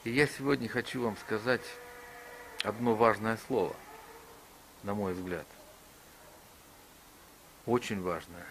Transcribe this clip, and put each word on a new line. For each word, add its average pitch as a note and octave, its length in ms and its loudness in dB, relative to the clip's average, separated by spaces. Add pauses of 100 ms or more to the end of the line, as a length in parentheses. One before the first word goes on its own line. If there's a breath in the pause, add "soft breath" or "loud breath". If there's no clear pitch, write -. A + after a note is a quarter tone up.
И A#2 80 -2
я C#3 160 6
сегодня C3+ 420 0
хочу B2 320 -2
вам A2 160 0
сказать A2+ 460 0 (1000)
одно A2+ 300 2
важное A2 540 4
слово, G#2 280 2 (1080)
на G2+ 100 -2
мой G2+ 220 0
взгляд. F2+ 320 -6 (2250)
Очень A#2 380 2
важное. F2 480 -4